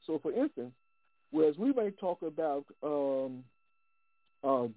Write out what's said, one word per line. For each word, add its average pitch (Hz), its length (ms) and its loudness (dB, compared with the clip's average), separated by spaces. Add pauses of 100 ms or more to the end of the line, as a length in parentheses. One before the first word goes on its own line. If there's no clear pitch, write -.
So, 156 160 -2
for 151 80 -2
instance, 165 400 -4 (600)
whereas 156 260 4
we 262 160 2
may 214 180 0
talk 185 300 -4
about, 156 440 -2 (160)
um, 135 640 -2 (1000)
uh, 127 340 4